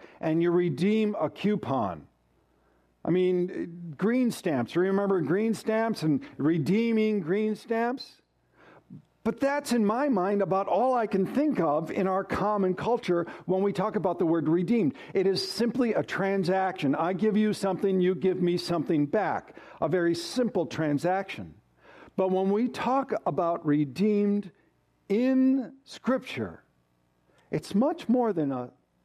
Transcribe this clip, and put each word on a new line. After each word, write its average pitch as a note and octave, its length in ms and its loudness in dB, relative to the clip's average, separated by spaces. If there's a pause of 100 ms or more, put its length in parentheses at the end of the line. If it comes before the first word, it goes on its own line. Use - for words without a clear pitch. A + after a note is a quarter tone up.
(200)
and E3 220 0
you F3 80 2
redeem F3+ 680 2
a D#3 80 0
coupon. A#2+ 800 -2 (960)
I - 60 -2
mean, F3 880 -2
green A#3+ 340 2
stamps. C#3 460 -2
Remember G3 440 2
green G3 340 0
stamps A3 480 -2
and D3+ 200 2 (160)
redeeming G#3 800 2
green G#3 340 0
stamps? A#3 560 -4 (1120)
But A3+ 160 -2
that's, C#4+ 340 -2
in A#3 120 2
my A#3+ 240 0
mind, G3+ 320 2
about F#3+ 260 0
all B3+ 280 2
I A#3 120 0
can F#3+ 200 0
think C4+ 340 0
of D#3 300 0
in G3 160 -2
our F#3+ 180 0
common G3 500 0
culture F3 520 0 (180)
when F#3+ 180 0
we G3+ 100 0
talk G3+ 240 -2
about F3 220 -2
the F3+ 80 2
word D#3+ 220 2
redeemed. F3 460 2 (180)
It F#3 140 2
is F#3+ 200 0
simply A#3 460 0
a - 100 0
transaction. F#3+ 920 0
I E3 180 0
give G3 240 0
you G#3+ 160 2
something, F#3+ 480 0
you F3+ 140 4
give F3 280 0
me F3 140 2
something E3 500 0
back. D3+ 500 -2 (240)
A D#3+ 80 0
very E3+ 260 2
simple F#3+ 520 -2
transaction. E3 880 -2 (640)
But F#3+ 140 2
when F#3+ 200 2
we A3 180 2
talk B3 440 -2 (140)
about E3+ 380 -2
redeemed G3 840 0 (580)
in C4 640 2 (120)
Scripture, - 800 -6 (840)
it's D#3 240 -6
much D4 340 0
more A#3 240 2
than D3+ 200 -2
a B2 180 -8 (340)